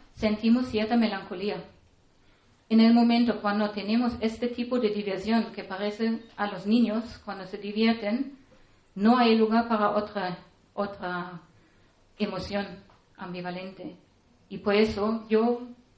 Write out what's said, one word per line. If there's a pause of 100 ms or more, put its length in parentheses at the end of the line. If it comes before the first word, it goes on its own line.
(140)
sentimos
cierta
melancolía. (1080)
En
el
momento
cuando
tenemos
este
tipo
de
diversión
que
parece (140)
a
los
niños,
cuando
se
divierten, (560)
no
hay
lugar
para
otra, (340)
otra (760)
emoción (520)
ambivalente. (520)
Y
por
eso
yo (320)